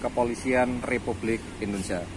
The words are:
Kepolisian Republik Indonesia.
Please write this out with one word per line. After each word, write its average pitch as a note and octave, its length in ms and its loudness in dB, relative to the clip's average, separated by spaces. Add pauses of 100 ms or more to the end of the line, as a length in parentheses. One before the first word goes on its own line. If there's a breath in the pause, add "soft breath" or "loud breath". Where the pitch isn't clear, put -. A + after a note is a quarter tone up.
Kepolisian B2 800 2
Republik A2+ 560 0 (160)
Indonesia. G2 480 -2 (120)